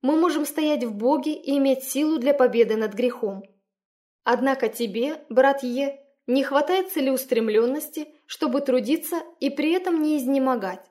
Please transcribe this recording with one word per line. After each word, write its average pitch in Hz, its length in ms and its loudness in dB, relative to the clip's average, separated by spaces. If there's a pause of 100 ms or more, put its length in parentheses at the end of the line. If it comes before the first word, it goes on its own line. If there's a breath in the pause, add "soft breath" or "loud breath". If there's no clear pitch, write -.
Мы 277 140 2
можем 320 300 2
стоять 302 380 0
в 226 100 -6
Боге 262 400 0
и 285 240 -2
иметь 269 260 2
силу 302 340 0
для 269 160 2
победы 233 420 4
над 214 180 -4
грехом. 202 500 -2 (800)
Однако 247 460 0
тебе, 233 600 -4
брат 269 340 4
Е, 277 360 -4 (280)
не 262 160 2
хватает 302 480 0
целеустремлённости, 262 1160 -2 (180 soft breath)
чтобы 277 360 -2
трудиться 285 600 -2 (180)
и 277 100 -2
при 302 220 -2
этом 359 300 0
не 302 160 0
изнемогать. 254 720 -2